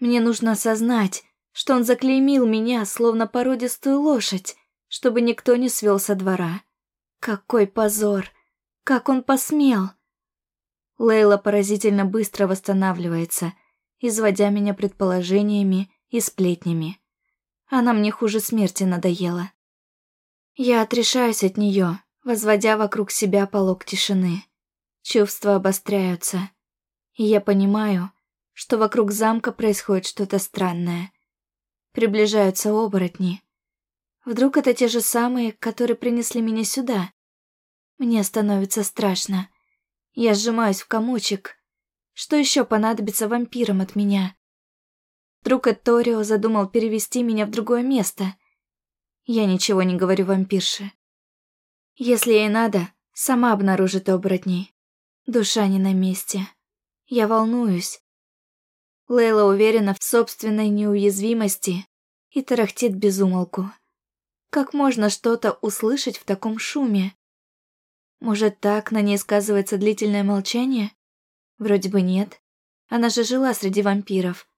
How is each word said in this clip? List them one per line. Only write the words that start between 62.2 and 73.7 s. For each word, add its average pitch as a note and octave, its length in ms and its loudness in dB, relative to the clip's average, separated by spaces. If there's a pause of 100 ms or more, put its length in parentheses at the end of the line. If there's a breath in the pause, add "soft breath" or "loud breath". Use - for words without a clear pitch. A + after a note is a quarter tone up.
и C4+ 120 -4
тарахтит A#3 540 0
без G3 240 0
умолку. F#3 500 -2 (800)
Как C#4 240 -2
можно B3 340 2
что-то A#3 440 -2 (100)
услышать A#3 560 -4
в - 60 -20
таком A3 340 -4
шуме? G#3 580 -2 (1040)
Может, G#3+ 400 -2
так G#3+ 320 -2
на A3 80 0
ней G3+ 160 2
сказывается G3+ 640 0
длительное G#3 440 0
молчание? G#3 680 -2 (640)
Вроде G3+ 320 0
бы G3 140 0
нет. F#3 400 -2 (460)
Она A#3 200 0
же A#3 160 0
жила B3+ 300 0
среди G3 280 -2